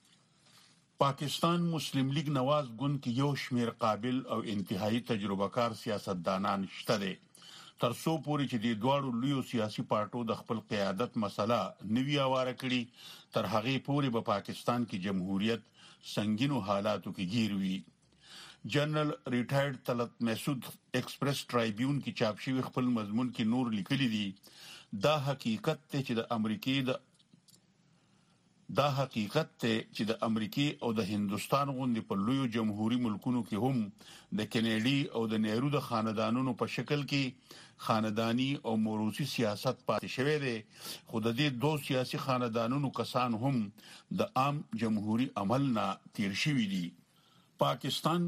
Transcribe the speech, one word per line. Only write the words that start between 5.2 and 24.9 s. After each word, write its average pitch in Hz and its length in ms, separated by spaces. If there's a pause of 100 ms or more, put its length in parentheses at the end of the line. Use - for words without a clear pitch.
کار 117 300
سیاستدانان 98 920
شته 110 260
دی. 92 140 (640)
تر 120 180
څو 160 120 (140)
پورې 147 240
چې 127 140
دې 117 180
دواړو 135 280 (100)
لویو 135 320
سیاسي 110 400
پارټو 110 280 (100)
د - 100
خپل 110 200 (120)
قیادت 98 520
مسله 104 340 (360)
نه 123 140
وي 143 160
هواره 131 380
کړې، 127 200 (520)
تر 107 200
هغې 113 240 (100)
پورې 139 280
به 113 120
پاکستان 113 640
کې 92 160
جمهوریت 98 560 (500)
سنګینو 117 460 (100)
حالاتو 101 480
کې 101 160
گیر 110 200 (100)
وي. 95 160 (960)
جنرال 151 380 (240)
ریټایرډ 139 400 (120)
طلعت 120 260 (160)
مسعود 123 300 (400)
ایکسپریس 139 400 (120)
ټرایبیون 120 500
کې 113 180
چاپ 107 240
شوی 131 240
خپل 127 300
مضمون 113 380
کې 123 80 (100)
نور 127 120 (120)
لیکلي 135 400
دي، 101 100 (800)